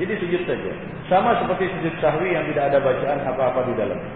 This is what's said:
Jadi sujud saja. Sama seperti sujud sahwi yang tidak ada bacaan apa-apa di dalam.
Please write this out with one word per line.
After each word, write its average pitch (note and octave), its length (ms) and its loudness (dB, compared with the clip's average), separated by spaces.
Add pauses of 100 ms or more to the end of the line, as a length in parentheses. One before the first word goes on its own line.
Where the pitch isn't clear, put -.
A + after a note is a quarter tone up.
Jadi F#3+ 160 -2
sujud F3 320 0
saja. G2 220 -4 (340)
Sama G#3+ 400 4
seperti F3+ 320 0
sujud D#3+ 240 -2
sahwi E3 320 2
yang D#3 160 0
tidak C#3 240 2
ada C#3 80 6
bacaan C3 400 2
apa-apa B2+ 480 0
di A#2 80 -2
dalam. F#2+ 220 -2 (160)